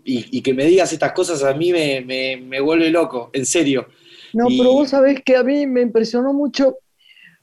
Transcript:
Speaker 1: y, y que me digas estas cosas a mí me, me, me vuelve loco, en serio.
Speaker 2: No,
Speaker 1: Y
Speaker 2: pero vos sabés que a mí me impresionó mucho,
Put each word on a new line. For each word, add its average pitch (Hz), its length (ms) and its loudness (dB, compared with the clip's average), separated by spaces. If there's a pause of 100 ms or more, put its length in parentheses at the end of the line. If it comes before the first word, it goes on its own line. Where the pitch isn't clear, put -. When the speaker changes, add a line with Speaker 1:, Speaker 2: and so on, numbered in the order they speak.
Speaker 1:
y, 123 340 -6
y - 20 -6
que 131 140 0
me 135 100 -2
digas 170 260 4
estas 151 220 -4
cosas 170 320 -2
a 139 80 0
mí 165 180 -2
me, 147 300 0
me, 131 380 -6
me 131 220 -8
vuelve 165 280 2
loco, 160 460 -2
en 135 100 -2
serio. 139 440 0 (440)
Speaker 2:
No, 233 160 0
Speaker 1:
Y 254 80 2
Speaker 2:
pero 254 160 4
vos 277 160 2
sabés 269 340 2
que 254 140 2
a 254 60 2
mí 285 240 0
me 247 160 0
impresionó 240 500 0
mucho, 277 460 0 (640)